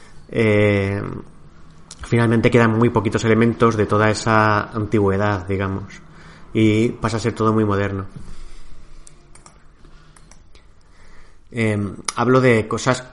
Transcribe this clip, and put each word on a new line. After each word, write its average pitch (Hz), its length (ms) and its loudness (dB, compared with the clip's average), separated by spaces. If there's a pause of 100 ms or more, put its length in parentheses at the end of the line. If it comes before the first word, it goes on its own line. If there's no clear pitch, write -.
(280)
eh, 104 720 2 (1000)
finalmente 117 460 2
quedan 113 280 4
muy 120 120 4
poquitos 110 340 -2
elementos 113 520 2
de 104 100 0
toda 107 240 2
esa 107 600 0
antigüedad, 101 760 0
digamos, 98 540 -6 (540)
y 110 360 2
pasa 117 260 -4
a 107 40 -4
ser 113 120 -2
todo 110 200 0
muy 110 120 2
moderno. 98 420 -2 (3500)
Em, 107 420 -2 (200)
hablo 127 240 4
de 113 260 4
cosas 127 460 -4